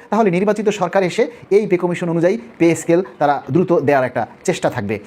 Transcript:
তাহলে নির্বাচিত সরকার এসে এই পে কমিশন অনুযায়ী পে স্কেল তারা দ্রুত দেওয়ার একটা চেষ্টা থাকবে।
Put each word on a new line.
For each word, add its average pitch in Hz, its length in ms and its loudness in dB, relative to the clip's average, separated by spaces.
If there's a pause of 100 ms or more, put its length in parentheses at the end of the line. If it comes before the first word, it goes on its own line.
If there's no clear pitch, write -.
(100)
তাহলে 214 260 2
নির্বাচিত 208 320 0 (120)
সরকার 185 300 0
এসে 180 120 -2 (340)
এই 220 140 4
পে 180 120 4
কমিশন 175 320 -4
অনুযায়ী 175 220 2 (220)
পে 165 100 4 (120)
স্কেল 170 200 2 (200)
তারা 143 140 2 (200)
দ্রুত 185 160 0 (160)
দেওয়ার 131 220 2
একটা 123 140 -4 (240)
চেষ্টা 180 280 -2
থাকবে। 113 220 -4 (100)